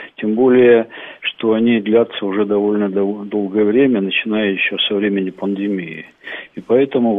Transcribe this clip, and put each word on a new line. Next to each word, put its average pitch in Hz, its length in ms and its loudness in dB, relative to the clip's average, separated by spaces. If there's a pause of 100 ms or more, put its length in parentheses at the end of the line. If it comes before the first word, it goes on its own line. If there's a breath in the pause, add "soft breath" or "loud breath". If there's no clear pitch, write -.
(160 loud breath)
тем 107 180 -4
более, 123 540 6 (320 loud breath)
что - 320 -4
они 113 300 2
длятся 110 420 0
уже 101 220 -2
довольно 104 420 0
дол-, 101 380 -4
долгое 104 380 -2
время, 120 360 2
начиная 104 520 -2
ещё 95 260 -4 (100)
со 104 60 -2
времени 98 340 0
пандемии. 95 800 -6 (480 loud breath)
И 98 80 -14
поэтому, 123 560 0